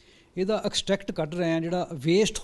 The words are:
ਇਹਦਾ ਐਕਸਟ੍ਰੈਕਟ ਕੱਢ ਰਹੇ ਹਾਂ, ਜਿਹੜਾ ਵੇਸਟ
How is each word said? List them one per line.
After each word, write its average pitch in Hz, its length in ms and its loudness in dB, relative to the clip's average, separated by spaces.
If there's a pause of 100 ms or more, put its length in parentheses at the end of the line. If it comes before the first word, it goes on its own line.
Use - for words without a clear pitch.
(380)
ਇਹਦਾ 190 280 0
ਐਕਸਟ੍ਰੈਕਟ 196 460 0
ਕੱਢ 156 240 -4
ਰਹੇ 170 160 0
ਹਾਂ, 165 100 2
ਜਿਹੜਾ 170 320 -2
ਵੇਸਟ 170 500 2